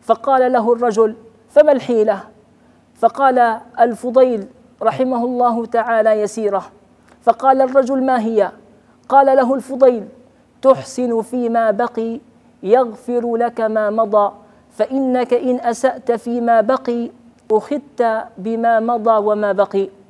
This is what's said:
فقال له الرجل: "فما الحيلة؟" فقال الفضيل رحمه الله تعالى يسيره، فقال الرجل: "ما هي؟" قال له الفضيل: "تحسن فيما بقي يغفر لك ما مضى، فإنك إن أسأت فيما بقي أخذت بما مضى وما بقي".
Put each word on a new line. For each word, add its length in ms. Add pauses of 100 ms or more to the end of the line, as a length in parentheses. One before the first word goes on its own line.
فقال 500
له 220
الرجل: 420 (340)
"فما 220
الحيلة؟" 480 (760)
فقال 440 (400)
الفضيل 680 (340)
رحمه 440
الله 400
تعالى 460
يسيره، 540 (560)
فقال 400
الرجل: 440
"ما 160
هي؟" 300 (580)
قال 160
له 300
الفضيل: 520 (540)
"تحسن 600
فيما 500
بقي 480 (440)
يغفر 720
لك 260
ما 280
مضى، 420 (400)
فإنك 600
إن 260
أسأت 520
فيما 500
بقي 480 (420)
أخذت 720 (140)
بما 420
مضى 380 (100)
وما 240
بقي". 380 (200)